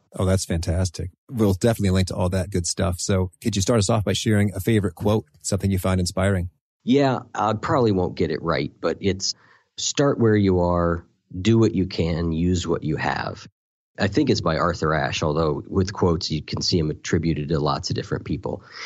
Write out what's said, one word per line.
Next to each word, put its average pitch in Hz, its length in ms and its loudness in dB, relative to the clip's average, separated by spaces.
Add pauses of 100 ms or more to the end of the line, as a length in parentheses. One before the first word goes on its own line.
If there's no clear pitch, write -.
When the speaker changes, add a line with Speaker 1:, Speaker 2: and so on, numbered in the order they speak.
(160)
Speaker 1:
Oh, - 80 -2
that's 92 200 2
fantastic. 90 640 -2 (180)
We'll 110 260 2
definitely 107 360 0
link 92 180 2
to - 60 -6
all 92 160 0
that 95 200 -2
good 87 160 -2
stuff. 90 340 -2
So 92 300 0 (120)
could 107 140 -2
you 92 60 0
start 120 160 4
us 98 120 2
off 110 140 2
by 101 80 0
sharing 104 420 2
a 98 60 -8
favorite 101 340 2
quote, 107 300 0 (180)
something 196 280 -2
you 190 80 2
find 92 220 0
inspiring? 92 500 0 (340)
Speaker 2:
Yeah, 135 360 4 (140)
I 110 200 0
probably 120 380 2
won't 90 220 0
get 82 160 -2
it - 120 -4
right, 73 280 -2 (100)
but 82 200 -2
it's, 95 340 -2 (420)
"Start - 440 0
where 110 160 4
you 95 240 4
are, 87 440 2 (360)
do 113 180 4
what 113 160 4
you 92 120 2
can, 85 440 -2
use 85 360 0
what 85 180 -2
you 73 120 -2
have." - 520 -4 (500)
I 101 80 0
think 131 220 2
it's 110 120 2
by 82 180 0
Arthur 80 360 0
Ashe, 69 280 -2
although 78 440 0
with 92 260 -2
quotes, 85 380 0
you 78 120 -4
can - 200 -8
see 90 160 0
him 76 120 0
attributed 76 580 -2
to 78 100 0
lots 71 320 -2
of - 60 -4
different - 280 -6
people. - 380 -6 (240)